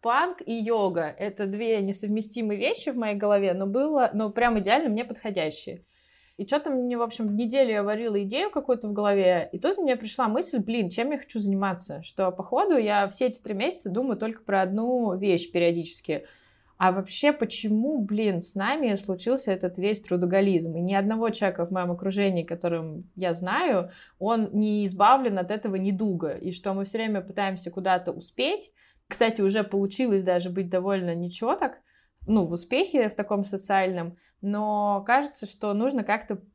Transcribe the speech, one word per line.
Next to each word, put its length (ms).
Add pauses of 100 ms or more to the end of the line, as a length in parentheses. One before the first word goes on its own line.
Punk 420
и 80
йога — 500 (160)
это 280
две 360
несовместимые 760
вещи 320
в 60
моей 200
голове, 360
но 140
было, 480
но 160
прям 280
идеально 300
мне 160
подходящие». 800 (540)
И 80
че-то 240
мне, 260
в 60
общем, 340
неделю 340
я 120
варила 400
идею 280
какую-то 380
в 60
голове, 580
и 60
тут 180
мне 200
пришла 300
мысль: 320
«Блин, 300
чем 220
я 80
хочу 200
заниматься?» 640
Что, 300
походу, 460
я 300
все 180
эти 160
три 100
месяца 380
думаю 260
только 260
про 200
одну 540
вещь 360
периодически. 720 (540)
А 140
вообще, 420
почему, 640
блин, 400
с 140
нами 400
случился 580
этот 240
весь 240
трудоголизм? 760
И 40
ни 140
одного 340
человека 380
в 60
моем 180
окружении, 520
которым 720
я 180
знаю, 560 (280)
он 360
не 320
избавлен 520
от 120
этого 260
недуга. 540
И 220
что 200
мы 140
все 100
время 240
пытаемся 500
куда-то 420
успеть. 600 (360)
Кстати, 340
уже 200
получилось 600
даже 260
быть 220
довольно 440
ничего 400
так, 280 (440)
ну, 180
в 80
успехе 580
в 40
таком 300
социальном. 720 (240)
Но 640
кажется, 380
что 300
нужно 280
как-то 360 (160)